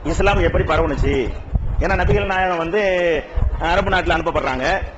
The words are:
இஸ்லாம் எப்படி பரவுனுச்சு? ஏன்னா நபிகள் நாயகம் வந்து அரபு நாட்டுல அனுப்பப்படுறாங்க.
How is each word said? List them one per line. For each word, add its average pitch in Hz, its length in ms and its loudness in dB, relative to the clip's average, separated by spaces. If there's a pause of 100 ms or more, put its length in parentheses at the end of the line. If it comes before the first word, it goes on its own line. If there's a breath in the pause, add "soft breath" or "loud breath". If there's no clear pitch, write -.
இஸ்லாம் 190 400 2
எப்படி 170 200 2
பரவுனுச்சு? 139 640 0 (500)
ஏன்னா 175 140 0
நபிகள் 202 320 2
நாயகம் 185 320 0
வந்து 175 680 0 (360)
அரபு 185 300 0
நாட்டுல 170 280 0
அனுப்பப்படுறாங்க. 147 640 -2 (160)